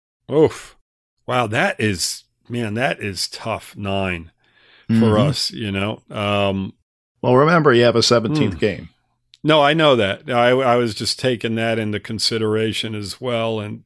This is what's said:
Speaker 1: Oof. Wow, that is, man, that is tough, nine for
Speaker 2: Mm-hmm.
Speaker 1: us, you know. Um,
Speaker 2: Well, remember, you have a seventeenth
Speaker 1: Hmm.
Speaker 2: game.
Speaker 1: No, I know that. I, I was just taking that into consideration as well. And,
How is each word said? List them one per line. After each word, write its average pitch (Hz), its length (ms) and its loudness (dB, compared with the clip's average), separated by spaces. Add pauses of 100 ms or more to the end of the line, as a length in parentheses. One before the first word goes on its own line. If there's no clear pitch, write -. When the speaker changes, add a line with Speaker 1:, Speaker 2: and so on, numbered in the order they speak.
(320)
Speaker 1:
Oof. - 440 0 (500)
Wow, 123 220 -2
that 143 320 -2
is, 107 460 -4 (220)
man, 117 280 -6
that 135 240 -2
is 98 280 -8
tough, - 480 -10
nine 95 560 -4 (560)
for 117 60 0
Speaker 2:
Mm-hmm. 110 360 4
Speaker 1:
us, - 220 -4
you 104 180 -8
know. 98 400 -4
Um, 101 640 -2 (500)
Speaker 2:
Well, 127 140 4
remember, 151 380 4
you 120 100 6
have 120 140 4
a 110 60 2
seventeenth 120 500 2
Speaker 1:
Hmm. 78 60 -10
Speaker 2:
game. 101 300 -4 (540)
Speaker 1:
No, 151 180 4
I 143 120 4
know 151 240 4
that. 101 320 -2
I, 120 220 4
I 127 260 2
was 117 180 0
just - 240 -6
taking 120 360 -2
that 113 220 -2
into 107 220 -4
consideration 110 960 -4
as 101 240 -10
well. 113 400 -2
And, 107 260 -10